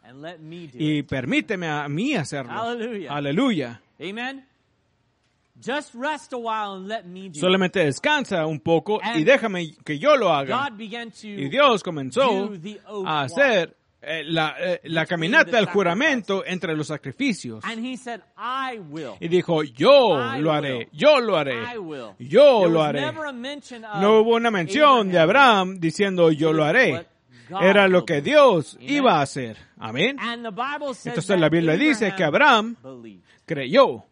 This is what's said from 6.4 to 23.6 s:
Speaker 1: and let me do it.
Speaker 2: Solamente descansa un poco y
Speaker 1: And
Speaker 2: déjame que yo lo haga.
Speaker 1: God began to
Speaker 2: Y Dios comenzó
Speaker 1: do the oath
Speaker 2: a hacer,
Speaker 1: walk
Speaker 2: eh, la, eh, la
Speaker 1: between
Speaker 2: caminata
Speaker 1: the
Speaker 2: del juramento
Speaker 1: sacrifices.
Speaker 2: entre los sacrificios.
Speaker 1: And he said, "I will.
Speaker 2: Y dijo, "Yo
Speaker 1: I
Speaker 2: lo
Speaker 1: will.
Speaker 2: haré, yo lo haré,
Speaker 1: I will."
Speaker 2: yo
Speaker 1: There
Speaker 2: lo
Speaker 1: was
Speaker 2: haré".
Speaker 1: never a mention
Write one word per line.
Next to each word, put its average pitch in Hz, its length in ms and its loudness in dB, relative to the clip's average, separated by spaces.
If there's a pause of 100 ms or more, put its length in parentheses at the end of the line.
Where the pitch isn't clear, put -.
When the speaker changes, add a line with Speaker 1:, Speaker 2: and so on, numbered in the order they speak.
Speaker 1:
and 190 120 -12
let 220 180 -8
me 185 220 -16
do 151 100 -16
it. - 20 -8
Speaker 2:
Solamente 185 440 2
descansa 190 600 -2
un 156 140 -4
poco 165 440 0
y 226 140 -2
Speaker 1:
And 156 80 0
Speaker 2:
déjame 196 480 0 (100)
que 151 140 -6
yo 285 180 4
lo 202 160 2
haga. 196 380 -2
Speaker 1:
God 214 80 -20
began 226 340 -12
to - 160 -20
Speaker 2:
Y 202 220 -8
Dios 240 320 2
comenzó 190 680 -2
Speaker 1:
do 202 100 -12
the 202 300 -16
oath 196 180 -8
Speaker 2:
a 156 160 -2
hacer, 190 460 0
Speaker 1:
walk - 80 -20 (260)
Speaker 2:
eh, 156 220 -8
la, 156 340 -2
eh, 175 260 -4
la 160 180 -2
Speaker 1:
between 156 40 -2
Speaker 2:
caminata 180 460 2
Speaker 1:
the 247 60 2
Speaker 2:
del 202 80 2
juramento 196 720 0
Speaker 1:
sacrifices. 180 160 -6
Speaker 2:
entre 165 220 -4
los 151 120 -4
sacrificios. 147 760 -6
Speaker 1:
And 226 220 -8
he 254 100 -10
said, 226 260 -12 (140)
"I 254 440 -8
will. 147 400 -12
Speaker 2:
Y 170 80 -8
dijo, 165 340 0
"Yo 175 560 4
Speaker 1:
I 127 220 -4
Speaker 2:
lo 156 100 0
Speaker 1:
will. 151 80 2
Speaker 2:
haré, 131 320 -6
yo 254 300 4
lo 214 160 0
haré, 135 260 -2 (120)
Speaker 1:
I 233 40 -10
will." 139 400 -12
Speaker 2:
yo 220 440 6
Speaker 1:
There 170 100 4
Speaker 2:
lo 165 80 2
Speaker 1:
was 151 80 2
Speaker 2:
haré". 143 140 -2
Speaker 1:
never 311 240 -6
a 285 60 -10
mention 247 520 -14